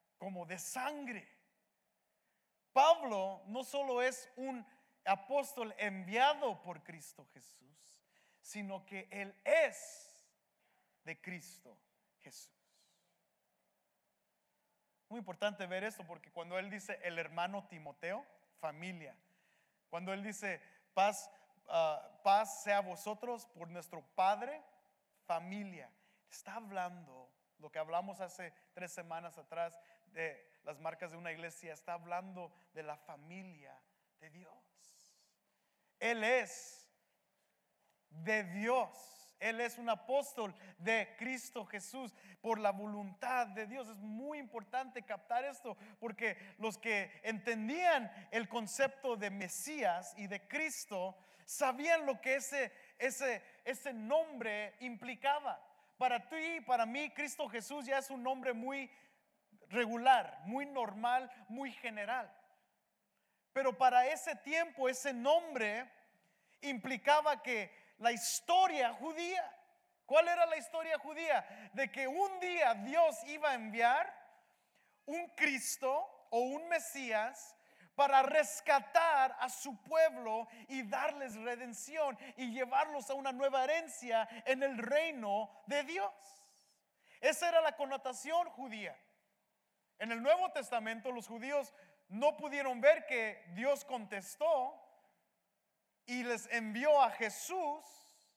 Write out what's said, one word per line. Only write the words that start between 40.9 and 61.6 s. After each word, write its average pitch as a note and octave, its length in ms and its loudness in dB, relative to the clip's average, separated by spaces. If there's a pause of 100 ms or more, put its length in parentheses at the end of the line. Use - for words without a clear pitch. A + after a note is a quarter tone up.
Cristo B3 480 -8
Jesús A3+ 460 -10 (280)
por A3 180 0
la G#3 140 4
voluntad G#3 760 -2
de G#3 220 -8
Dios. B3 200 -10
Es G#3+ 100 -16
muy A#3 400 -8
importante B3 640 -8
captar A#3 400 -2
esto C4 320 -8 (240)
porque A3 580 -4
los G#3+ 200 -6
que G#3 440 -2
entendían A#3 880 2 (220)
el A3+ 160 -2
concepto B3 680 0
de G3+ 140 -4
Mesías G3 840 -2
y G3+ 100 -8
de F#3+ 220 -10
Cristo G3+ 680 -4 (280)
sabían D4 640 2
lo C4+ 140 -2
que C4 160 2
ese, C4+ 360 -2 (260)
ese, B3 460 -2 (200)
ese C4 280 -6
nombre A3+ 880 -2
implicaba. B3 880 -4 (300)
Para B3 300 2
ti D#4+ 280 -4
y D#4+ 40 -6
para A#3 240 2
mí, C4 260 -4
Cristo C#4+ 380 -6
Jesús A#3 380 -8
ya C4+ 120 2
es C4+ 120 -2
un B3+ 140 -8
nombre C4 280 0
muy B3+ 380 -6 (800)
regular, A#3 760 4
muy B3+ 220 -4
normal, B3 640 0 (180)
muy B3+ 220 -6